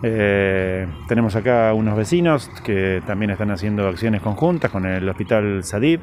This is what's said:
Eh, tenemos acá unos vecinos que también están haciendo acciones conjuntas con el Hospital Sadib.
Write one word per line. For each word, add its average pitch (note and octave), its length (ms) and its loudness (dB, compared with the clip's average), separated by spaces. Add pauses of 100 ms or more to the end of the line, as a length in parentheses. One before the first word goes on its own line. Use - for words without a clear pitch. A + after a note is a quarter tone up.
Eh, G2 840 2 (200)
tenemos A2+ 280 2
acá A2+ 380 4
unos A2 240 0
vecinos D#3 520 2 (140)
que F#2+ 440 0
también G#2 240 -2
están G#2 200 -2
haciendo G2+ 360 -2
acciones G2 340 -2
conjuntas D3 500 0
con F#2+ 140 -4
el F#2 220 -2
Hospital G2+ 560 0
Sadib. D3 400 0